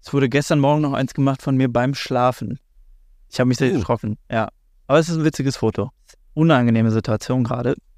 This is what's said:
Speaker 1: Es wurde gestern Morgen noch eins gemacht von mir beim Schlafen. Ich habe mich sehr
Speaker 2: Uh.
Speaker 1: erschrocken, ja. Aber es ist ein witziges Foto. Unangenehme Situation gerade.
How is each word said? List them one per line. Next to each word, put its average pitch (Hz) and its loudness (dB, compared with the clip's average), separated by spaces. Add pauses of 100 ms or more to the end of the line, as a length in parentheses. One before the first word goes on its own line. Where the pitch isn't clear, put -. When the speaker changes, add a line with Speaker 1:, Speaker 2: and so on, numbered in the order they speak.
Speaker 1:
Es - -14
wurde 139 2
gestern 143 0
Morgen 147 2
noch 139 -2
eins 131 -4
gemacht 135 0
von 135 0
mir 131 2
beim 123 0
Schlafen. 127 -2 (720)
Ich - -10
habe 127 4
mich 127 0
sehr 139 2
Speaker 2:
Uh. 180 0
Speaker 1:
erschrocken, 110 -2 (140)
ja. 110 -2 (380)
Aber 147 4
es 160 -2
ist 170 -4
ein 156 -2
witziges 139 -2
Foto. 110 -2 (440)
Unangenehme 120 4
Situation 113 -2
gerade. 120 -2 (240)